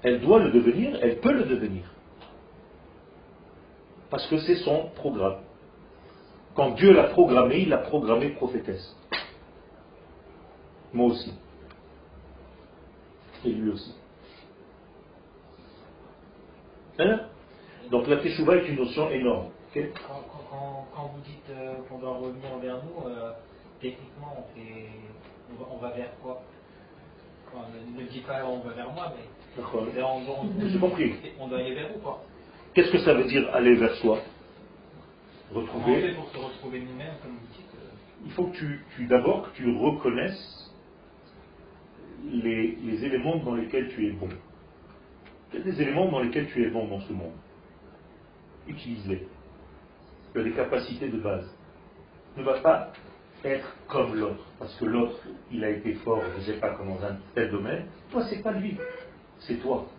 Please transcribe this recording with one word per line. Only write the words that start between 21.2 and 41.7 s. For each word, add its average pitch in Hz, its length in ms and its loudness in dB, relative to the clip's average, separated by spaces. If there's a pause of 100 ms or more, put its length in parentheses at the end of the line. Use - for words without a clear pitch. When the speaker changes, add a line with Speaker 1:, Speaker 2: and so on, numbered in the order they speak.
Speaker 2:
dites, 143 300 -18
euh, 131 240 -10 (140)
qu'on 127 100 -14
doit 127 180 -8
revenir 127 440 -10
vers 127 240 -6
nous, 165 240 -12
euh, 113 240 -10 (480)
techniquement, 139 580 -12
on 117 200 -18
fait, 110 300 -16 (640)
on 117 100 -14
va, - 100 -14
on 123 60 -12
va 123 120 -10
vers 123 200 -10 (100)
quoi ? 127 220 -12 (1040)
Enfin, 120 200 -16 (300)
ne, 131 60 -12
ne 120 60 -12
dites 127 180 -12
pas 131 180 -4
on 123 160 -4
va 117 120 -10
vers 123 200 -10
moi, 170 240 -8
mais - 460 -16
Speaker 1:
D'accord. 113 320 -4
Speaker 2:
c'est 127 80 -2
en, 131 160 0
en, 139 280 -6 (220)
Speaker 1:
J'ai 185 100 2
compris. 165 360 2 (240)
Speaker 2:
on 131 100 -10
doit 127 100 -4
aller 127 160 -4
vers 147 220 -8
où, - 40 -10
quoi ? - 220 -10 (520)
Speaker 1:
Qu'est-ce 170 180 6
que 185 60 6
ça 147 160 6
veut 131 100 4
dire 135 300 2
aller 120 220 10
vers 113 200 4
soi ? 110 220 2 (1300)
Speaker 2:
Comment 107 120 -4
on - 20 -6
Speaker 1:
Retrouver. 117 400 2
Speaker 2:
fait 170 120 0
pour - 160 -10
se 139 60 -12
retrouver 127 440 -10
nous-mêmes, 131 420 -12
comme 127 100 -14
vous 117 140 -16 (100)
dites, - 200 -20
euh ? - 500 -20
Speaker 1:
Il 147 60 -12
faut 175 160 0
que - 80 -10
tu, 143 280 -6 (120)
tu, 120 100 -6
d'abord 127 440 4
que - 60 -20
tu 123 220 0
reconnaisses 135 920 -2 (1600)